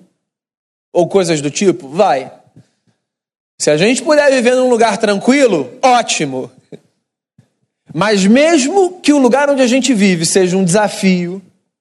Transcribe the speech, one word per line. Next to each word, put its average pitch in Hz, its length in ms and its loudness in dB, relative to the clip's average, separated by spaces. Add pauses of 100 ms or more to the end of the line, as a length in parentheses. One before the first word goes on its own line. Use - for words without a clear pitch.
(920)
ou 170 160 0
coisas 170 340 -2
do 143 100 -6
tipo? 165 380 -2
Vai. 147 420 -2 (1300)
Se - 100 -2
a 151 80 2
gente 220 240 0
puder 294 300 2
viver 254 240 0
num 254 140 0
lugar 226 280 0
tranquilo, 214 840 0
ótimo. 165 680 -2 (1400)
Mas 196 320 0
mesmo 320 760 2
que 294 120 2
o 285 60 2
lugar 269 300 2
onde 269 120 0
a 247 60 2
gente 262 260 0
vive 185 320 0
seja 185 320 0
um 190 80 0
desafio, 185 760 -2 (400)